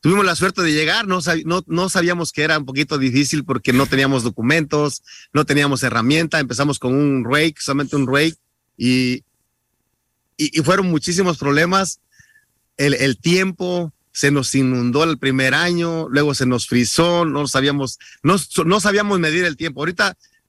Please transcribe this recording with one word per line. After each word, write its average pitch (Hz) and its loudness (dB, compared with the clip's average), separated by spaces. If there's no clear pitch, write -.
Tuvimos 190 2
la 175 2
suerte 190 -2
de 160 0
llegar, 170 0
no 185 -2
sab-, 160 -2
no, 175 -2
no 175 -2
sabíamos 175 -2
que 147 -2
era 156 0
un 143 -4
poquito 143 -4
difícil 135 0
porque 123 -2
no 131 4
teníamos 135 0
documentos, 143 -2
no 147 2
teníamos 143 0
herramienta, 143 0
empezamos 139 -2
con 127 -2
un 139 2
rake, 151 0
solamente 143 -4
un 139 0
rake, 151 0
y, 127 0
y, 151 -2
y 151 0
fueron 185 2
muchísimos 175 0
problemas. 175 0
El, 139 2
el 131 0
tiempo, 180 -2
se 143 0
nos 139 -2
inundó 127 2
el 160 0
primer 131 0
año, 170 -2
luego 143 2
se 131 -2
nos 127 0
frizó, 165 2
no 143 -4
sabíamos, 139 -2
no, 180 2
no 190 2
sabíamos 202 0
medir 165 0
el 160 -2
tiempo. 147 -8
Ahorita 170 -2